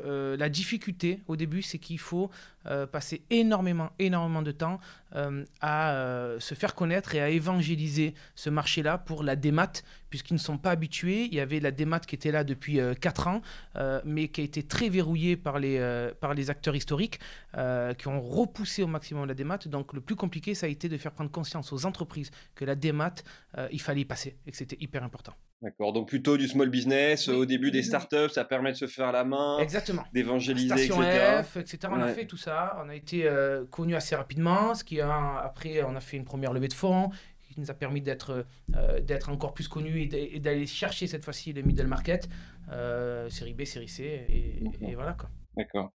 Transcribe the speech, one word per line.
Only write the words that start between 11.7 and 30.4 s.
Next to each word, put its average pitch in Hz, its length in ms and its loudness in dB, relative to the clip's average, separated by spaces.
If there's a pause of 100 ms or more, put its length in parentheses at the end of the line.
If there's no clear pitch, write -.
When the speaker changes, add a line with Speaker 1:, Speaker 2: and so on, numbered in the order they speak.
Speaker 1:
démat 156 300 2
qui - 120 -8
était 151 180 0
là 151 120 4
depuis, 139 360 0
euh, 127 140 4
quatre - 320 0
ans, 196 160 0 (340)
euh, 135 300 0
mais 156 220 0
qui - 140 -4
a - 20 0
été 147 180 -4
très 220 280 0
verrouillée 175 460 2
par 147 220 -4
les, 135 220 2
euh, 120 340 0
par 143 220 -2
les 139 160 -2
acteurs 143 240 0
historiques, 151 440 -2 (380)
euh, 123 380 0
qui - 120 -8
ont 139 140 0
repoussé 190 600 0
au 175 40 2
maximum 151 380 -4
la 135 80 -4
démat. 143 320 -4
Donc 143 280 -6
le 135 80 -8
plus 214 140 -4
compliqué, 180 380 -4
ça 185 140 -2
a - 20 0
été 151 200 -4
de 156 80 -2
faire 147 160 -6
prendre 147 180 -6
conscience 151 420 -6
aux 139 140 -2
entreprises 160 420 -6 (240)
que - 120 -6
la 139 100 0
démat, 151 400 0 (420)
euh, 131 140 -6
il 151 100 -6
fallait 143 200 0
y 135 40 0
passer 135 400 -8
et 151 60 -14
que - 60 -14
c'était 135 220 -10
hyper 139 240 -6
important. - 300 -12 (300)
Speaker 2:
D'accord, 104 280 0
donc 110 180 0
plutôt 139 280 4
du 135 100 4
small 131 220 4
business, 139 600 4
Speaker 1:
Oui, 127 40 4
Speaker 2:
au 127 120 6
début 131 260 2
des 131 80 4
Speaker 1:
oui, - 60 2
oui. - 20 -2
Speaker 2:
startups, 147 440 2
ça - 140 0
permet 131 280 0
de 131 40 -6
se 135 80 -4
faire 127 260 -2
la 123 120 2
main, 143 340 2
Speaker 1:
Exactement. 165 460 0 (100)
Speaker 2:
d'évangéliser, 127 540 2